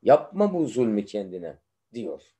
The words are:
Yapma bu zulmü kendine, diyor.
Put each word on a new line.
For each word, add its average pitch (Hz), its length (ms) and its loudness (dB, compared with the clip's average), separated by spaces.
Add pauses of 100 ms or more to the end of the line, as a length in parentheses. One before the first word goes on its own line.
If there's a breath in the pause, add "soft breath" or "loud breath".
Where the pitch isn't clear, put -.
Yapma 185 520 4
bu 165 120 0
zulmü 110 400 0
kendine, 90 520 -10 (360)
diyor. 110 280 -10 (180)